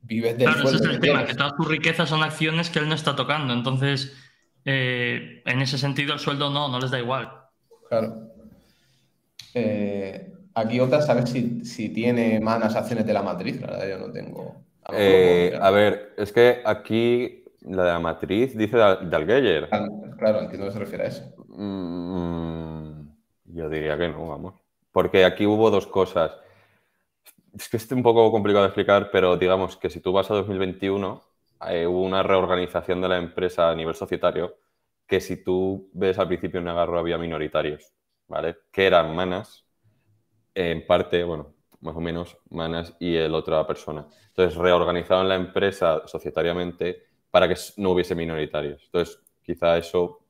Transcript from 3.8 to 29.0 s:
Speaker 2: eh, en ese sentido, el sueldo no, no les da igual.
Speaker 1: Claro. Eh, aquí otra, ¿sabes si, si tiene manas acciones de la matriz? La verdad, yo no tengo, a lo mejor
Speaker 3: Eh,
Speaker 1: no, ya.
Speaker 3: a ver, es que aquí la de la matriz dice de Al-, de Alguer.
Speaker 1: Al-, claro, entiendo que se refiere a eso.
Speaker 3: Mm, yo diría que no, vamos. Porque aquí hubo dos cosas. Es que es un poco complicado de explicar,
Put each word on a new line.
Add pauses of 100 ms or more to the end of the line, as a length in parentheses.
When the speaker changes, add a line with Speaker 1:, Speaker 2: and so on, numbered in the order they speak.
Speaker 2:
eh,
en
ese
sentido,
el
sueldo
no,
no
les
da
igual. (580)
Speaker 1:
Claro. (1300)
Eh, (220)
aquí
otra,
¿sabes
si,
si
tiene
manas
acciones
de
la
matriz?
La
verdad,
yo
no
tengo, (180)
a
lo
mejor
Speaker 3:
Eh,
Speaker 1:
no,
ya.
Speaker 3:
a
ver,
es
que
aquí (160)
la
de
la
matriz
dice
de
Al-,
de
Alguer.
Speaker 1:
Al-, (300)
claro,
entiendo
que
se
refiere
a
eso. (260)
Speaker 3:
Mm, (360)
yo
diría
que
no,
vamos. (360)
Porque
aquí
hubo
dos
cosas. (1200)
Es
que
es
un
poco
complicado
de
explicar,